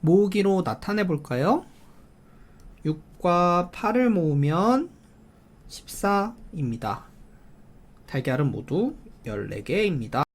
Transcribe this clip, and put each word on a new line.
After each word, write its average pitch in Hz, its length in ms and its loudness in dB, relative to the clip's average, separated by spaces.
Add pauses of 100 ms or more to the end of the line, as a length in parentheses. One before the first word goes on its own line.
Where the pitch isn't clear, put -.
모으기로 190 600 4
나타내 208 420 -2
볼까요? 156 600 0 (1200)
육과 175 840 0
팔을 240 380 0
모으면 180 800 2 (800)
십사입니다. 180 1400 -4 (1000)
달걀은 135 440 -2
모두 180 440 -2 (320)
열네 104 360 -8
개입니다. 147 600 -2 (120)